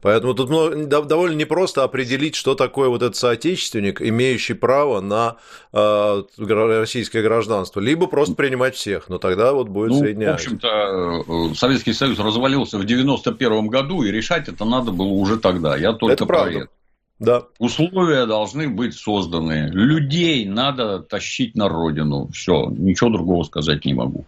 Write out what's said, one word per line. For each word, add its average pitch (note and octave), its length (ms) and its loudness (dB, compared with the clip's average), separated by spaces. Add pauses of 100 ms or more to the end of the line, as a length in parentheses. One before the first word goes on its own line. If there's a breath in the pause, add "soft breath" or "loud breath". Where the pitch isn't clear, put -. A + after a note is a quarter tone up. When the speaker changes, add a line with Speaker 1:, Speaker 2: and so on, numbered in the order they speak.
Speaker 1:
Поэтому A2+ 320 2
тут C3 160 -4
мно-, D#3 360 0
дов-, D3 200 0
довольно D#3+ 300 2
непросто D3+ 480 0
определить, C3 500 -2
что C3+ 220 0
такое C3+ 320 2
вот A#2+ 140 0
этот A#2+ 120 0
соотечественник, A#2 880 0
имеющий A#2+ 520 0
право B2+ 460 2
на, A2 360 -2 (360 loud breath)
э, G#2 500 2 (160)
гра-, A2 420 2
российское A2+ 420 -2
гражданство, G#2+ 560 0
либо D3+ 300 2
просто C#3+ 260 0
принимать C3 400 0
всех, F#2+ 340 -6
но F2+ 100 -6
тогда F#2+ 340 2
вот B2+ 160 0
будет G#2 220 0
Speaker 2:
Ну, C3+ 100 4
Speaker 1:
Средняя G#2+ 320 0
Speaker 2:
в - 20 0
Speaker 1:
Азия. A#2+ 120 -8
Speaker 2:
общем-то, G2 840 -2
э, E2 260 -2
Советский B2 380 0
Союз A2+ 260 0
развалился A2+ 600 0
в G2 60 -2
девяносто B2 480 0
первом A2 360 0
году, C#3 340 -2
и G2+ 80 2
решать B2+ 380 -2
это F2 160 -8
надо A#2+ 260 0
было F#2+ 300 0
уже G2+ 180 2
тогда. E2+ 380 2
Я F2 160 2
только A2+ 220 2
Speaker 1:
Это A2 100 -2
Speaker 2:
про F3 140 2
Speaker 1:
правда. F2 200 0
Speaker 2:
это. - 100 -10 (500)
Speaker 1:
Да. A#2+ 240 2 (160)
Speaker 2:
Условия D#3 680 0
должны A2 460 -2
быть A2+ 240 -4
созданы. D#2+ 760 -2
Людей C#3+ 760 2
надо A2 540 -2
тащить - 540 -6
на G#2 140 2
родину. D2+ 640 -2
Все, D#2 380 2
ничего F#2 400 2
другого F2 340 2
сказать D2+ 400 -2
не C#2 80 0
могу. B1+ 360 -4